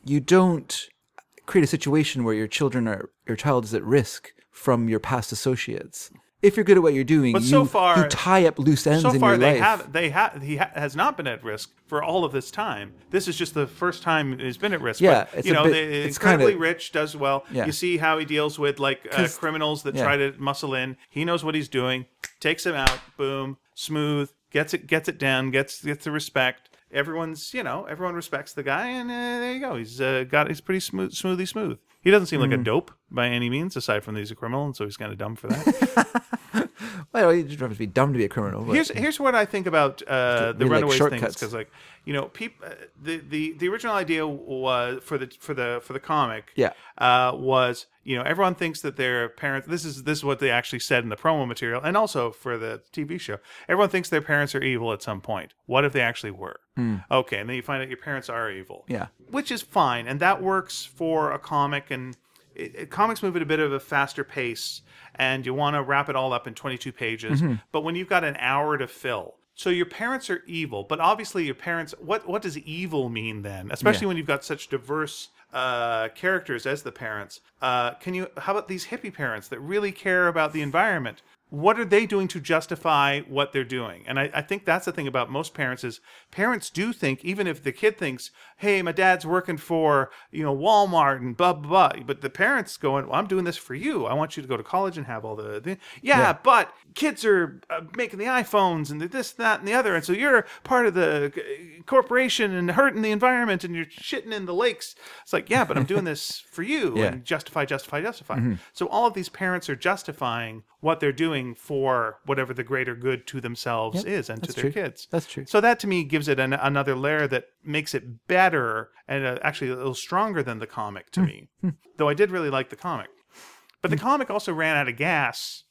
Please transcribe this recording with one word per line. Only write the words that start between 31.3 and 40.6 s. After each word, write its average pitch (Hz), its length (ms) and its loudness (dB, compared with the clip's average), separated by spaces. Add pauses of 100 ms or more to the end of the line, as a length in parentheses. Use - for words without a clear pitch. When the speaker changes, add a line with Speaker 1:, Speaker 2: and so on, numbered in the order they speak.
Speaker 2:
smooth. 208 320 -6 (240)
He 185 100 6
doesn't 196 140 6
seem 151 140 -2
like 135 120 4
a 113 60 2
Speaker 1:
Mm. 123 40 0
Speaker 2:
dope 120 300 0 (180)
by 120 160 0
any 120 240 0
means, 160 240 -2
aside 107 300 -2
from 107 100 -8
that 107 60 -4
he's 104 100 -8
a 110 60 -12
criminal, 127 280 -4
and 139 120 -6
so 107 80 -4
he's 104 120 -10
kinda 104 200 -10
dumb 107 180 -8
for 110 140 -12
that. 233 800 2
Speaker 1:
<laughs> - 80 -8 (760)
Well, 185 200 6
you 170 120 4
don't 147 160 -10
have 123 120 -4
to 104 60 -10
be 113 80 -4
dumb 135 260 4
to 127 60 2
be 110 80 4
a - 20 -2
criminal. 101 340 -4
But 117 120 0
Speaker 2:
Here's, 311 160 2
here's 294 280 -2
what 262 160 2
I 214 120 4
think 196 200 -4
about, 147 400 2
uh, 123 420 2
Speaker 1:
Just 110 100 -4
Speaker 2:
the 131 80 4